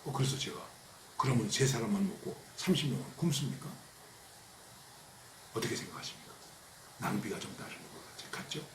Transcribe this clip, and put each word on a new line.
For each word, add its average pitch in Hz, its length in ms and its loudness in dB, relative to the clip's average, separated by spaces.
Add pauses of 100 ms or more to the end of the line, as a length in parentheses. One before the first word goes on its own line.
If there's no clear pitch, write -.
어, 147 80 -2
그래서 135 260 4
제가, - 200 -2 (600)
"그러면 120 320 6
세 135 160 6
사람만 104 420 6
먹고 - 280 -2 (220)
삼십 151 320 6
명은 131 140 2 (120)
굶습니까?" 143 520 2 (1900)
어떻게 113 220 2
생각하십니까? - 560 -6 (680)
낭비가 - 400 0
좀 - 180 -6
따르는 - 240 -8
것 - 500 -12
같-, - 120 -4
같죠? - 320 -6